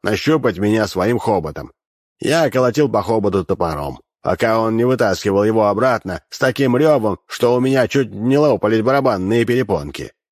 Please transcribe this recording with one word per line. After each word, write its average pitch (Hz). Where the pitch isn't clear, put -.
нащупать 120
меня 107
своим 104
хоботом, 78
я 156
колотил 131
по 110
хоботу 101
топором, 73
пока 110
он 113
не 113
вытаскивал 104
его 110
обратно 101
с -
таким 131
рёвом, 127
что -
у 123
меня 131
чуть 131
не 113
лопались 110
барабанные 117
перепонки. 95